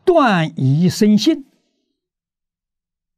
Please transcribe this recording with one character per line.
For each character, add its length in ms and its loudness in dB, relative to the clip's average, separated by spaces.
断 560 0
疑 300 0
生 280 0
信。 280 -2